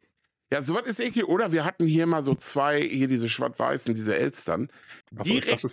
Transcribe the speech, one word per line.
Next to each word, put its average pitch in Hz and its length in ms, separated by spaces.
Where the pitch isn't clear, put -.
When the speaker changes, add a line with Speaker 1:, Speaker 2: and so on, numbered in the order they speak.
Speaker 1:
Ja, 143 80
so 143 140
was 233 120
ist 233 140
eklig, 240 280
oder? 190 240
Wir 160 120
hatten 170 220
hier 165 200
mal 165 160
so 135 120
zwei, 147 480
hier 135 260
diese 117 200
schwarz-weißen, 123 680
diese 110 240
Elstern, 127 500
Speaker 2:
Ach 101 100
so, 220 120
ich - 80
Speaker 1:
direkt - 0
Speaker 2:
dachte, - 260